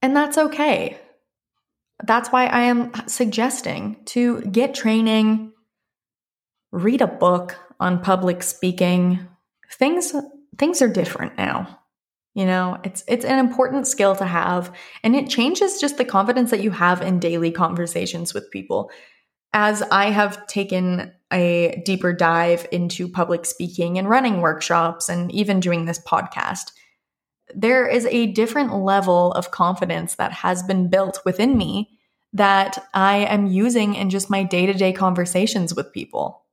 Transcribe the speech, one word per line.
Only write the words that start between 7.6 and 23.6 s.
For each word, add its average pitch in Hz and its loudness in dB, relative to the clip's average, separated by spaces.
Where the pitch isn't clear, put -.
on 180 0
public 185 0
speaking. 180 0
Things, 330 -2
things 330 2
are 247 4
different - -4
now. - -6
You 196 -2
know, 185 0
it's, 185 -8
it's 240 0
an 269 2
important 254 0
skill 196 2
to 190 -2
have, 175 -2
and 233 4
it 277 0
changes 359 0
just 285 -2
the 247 2
confidence 240 2
that 202 0
you 214 0
have 180 2
in 180 0
daily 170 0
conversations 170 -4
with - -8
people. 95 -6
As 208 2
I 202 2
have 208 -2
taken 185 -2
a 175 0
deeper 185 0
dive 170 2
into 175 -4
public 175 -2
speaking 175 -6